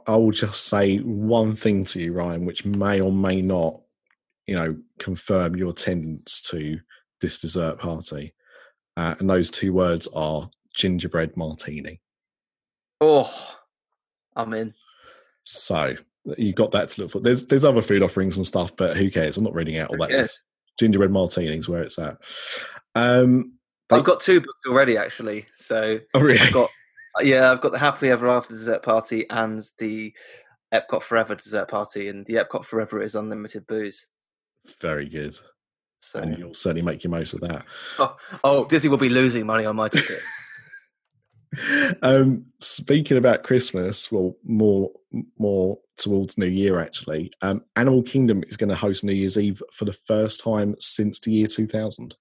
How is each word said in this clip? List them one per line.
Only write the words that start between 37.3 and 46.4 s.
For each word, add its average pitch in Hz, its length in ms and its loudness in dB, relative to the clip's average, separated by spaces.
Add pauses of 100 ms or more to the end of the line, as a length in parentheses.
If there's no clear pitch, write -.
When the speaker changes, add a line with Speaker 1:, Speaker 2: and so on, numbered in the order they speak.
Speaker 1:
of - 80 -10
that. 85 240 -10 (320)
Speaker 2:
Oh, - 180 0 (300)
oh, 139 200 4
Disney 156 240 2
will 135 80 4
be 131 120 2
losing 123 360 2
money 110 200 0
on 107 100 -2
my 107 140 0
ticket. - 340 -2
Speaker 1:
<laughs> - 60 -12 (1700)
Um, 135 420 4 (140)
speaking 147 580 2
about 123 240 4
Christmas, 98 720 0
well, 92 320 -2
more, 104 480 2 (480)
more 98 400 0 (180)
towards 98 400 -2
New 101 80 0